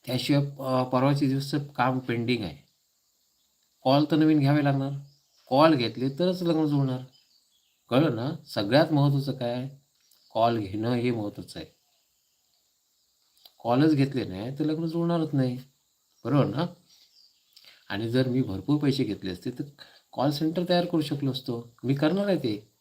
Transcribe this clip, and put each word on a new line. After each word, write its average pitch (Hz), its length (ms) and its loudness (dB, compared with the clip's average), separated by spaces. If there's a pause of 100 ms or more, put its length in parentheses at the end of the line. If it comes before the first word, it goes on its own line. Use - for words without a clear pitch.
त्याशिवाय, 139 380 0 (140)
अ, 131 260 0
परवाच्या 135 440 2
दिवसाचं 139 440 -4
काम 127 260 0
पेंडिंग 120 460 -2
आहे. 80 120 -10 (1300)
कॉल 139 280 4
तर 160 60 2
नवीन 156 220 6
घ्यावे 143 260 4
लागणार, 139 280 0 (540)
कॉल 311 280 6
घेतले 196 340 -2
तरच 180 340 -2
लग्न 160 240 2
जुळणार. 135 340 0 (920)
कळलं 131 260 2
ना? 139 280 -6
सगळ्यात 131 480 2
महत्त्वाचं 139 400 2
काय? 123 360 -6 (640)
कॉल 117 260 2
घेणं 107 340 -4
हे 123 180 0
महत्त्वाचं 104 500 -8
आहे. - 80 -16 (1900)
कॉलच 139 360 4
घेतले 135 300 0
नाही 107 340 -8
तर 151 60 -2
लग्न 156 220 -4
जुळणारच 170 460 -2
नाही, 127 240 0 (680)
बरोबर 127 200 4
ना? 123 220 -2 (1200)
आणि 107 200 -6
जर 123 200 0
मी 127 140 0
भरपूर 104 360 -2
पैसे 139 260 0
घेतले 98 260 -6
असते 92 200 -8
तर 127 120 -12 (500)
कॉल 135 180 0
सेंटर 160 380 -2
तयार 175 160 2
करू 170 160 -2
शकलो 143 300 -4
असतो. 120 440 -8 (100)
मी 135 100 0
करणार 175 320 0
आहे 180 120 2
ते 107 420 -6